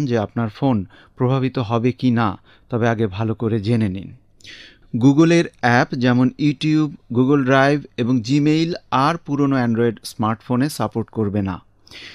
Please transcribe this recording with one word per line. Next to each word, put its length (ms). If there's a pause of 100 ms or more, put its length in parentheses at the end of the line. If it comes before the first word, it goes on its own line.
যে 120
আপনার 300
ফোন 280 (400)
প্রভাবিত 420
হবে 340
কি 180
না, 180 (400)
তবে 200
আগে 180
ভালো 280
করে 260
জেনে 280
নিন। 220 (840)
Google-এর 520 (140)
অ্যাপ 340
যেমন 320 (120)
YouTube, 520 (220)
Google 320
Drive 380 (140)
এবং 240
Gmail 500 (200)
আর 260
পুরনো 400
অ্যান্ড্রয়েড 480
স্মার্টফোনে 640
সাপোর্ট 420
করবে 320
না। 140 (580)